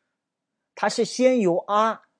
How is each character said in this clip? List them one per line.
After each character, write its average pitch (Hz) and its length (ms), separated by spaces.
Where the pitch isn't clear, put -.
它 - 140
是 226 160
先 254 340
由 180 180
啊 214 460